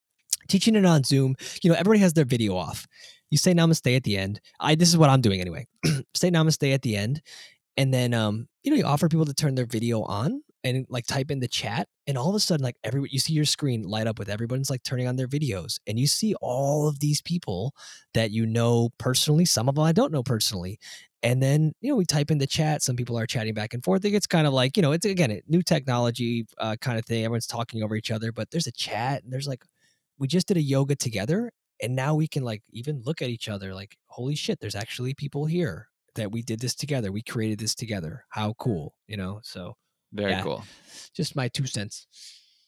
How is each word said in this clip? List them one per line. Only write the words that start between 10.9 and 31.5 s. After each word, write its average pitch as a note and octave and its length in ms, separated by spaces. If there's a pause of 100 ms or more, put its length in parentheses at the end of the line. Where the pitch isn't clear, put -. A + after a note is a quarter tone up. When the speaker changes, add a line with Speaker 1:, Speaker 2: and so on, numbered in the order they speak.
Speaker 1:
type C#3 260
in C#3 80
the B2 80
chat. G#2+ 400 (200)
And C#3 100
all C3 120
of G3+ 60
a G#3+ 60
sudden, D#3 220
like, B2 200
every, C3 260
you C3+ 100
see - 120
your D3+ 140
screen B2 380
light G#2+ 220
up A2 140
with G2+ 80
everyone's, A#2 420
like, C3 140
turning B2 240
on B2+ 80
their C3 140
videos. C3 580
And G#2 100
you C3 100
see G#3+ 340
all C#3 480
of C#3+ 100
these D3 220
people A#2+ 520 (400)
that A2+ 180
you A2+ 140
know A#2 520
personally. D3+ 480
Some B2 240
of C#3 60
them D3+ 100
I E3 80
don't A3+ 180
know C#3 120
personally. G#2 540 (460)
And B2+ 180
then, D3 380
you A#3+ 100
know, D4 60
we F#3+ 80
type D3 280
in D#3 80
the C3+ 80
chat. D#3 340
Some B2 160
people A#2+ 200
are A2+ 80
chatting A2 280
back G#2+ 200
and A#2+ 80
forth. F#3+ 220
It G#3 80
gets G3+ 160
kind D#3+ 180
of C#3+ 60
like, C3 240
you G3+ 80
know, C#3+ 80
it's, E3+ 140
again, F3 260
a G2+ 160
new E3+ 140
technology, A#2+ 840 (120)
uh, A2 240
kind A#2 180
of A2 60
thing. A2+ 180
Everyone's A2+ 240
talking A#2 340
over G#2+ 140
each A2 160
other, A2+ 220
but A2 180
there's E3 160
a A#2+ 60
chat A#2+ 500
and A#2 80
there's, C3+ 160
like, C3+ 160 (560)
we C#3 80
just E3+ 220
did F#3+ 80
a D#3+ 40
yoga C3+ 360
together. B2+ 540 (320)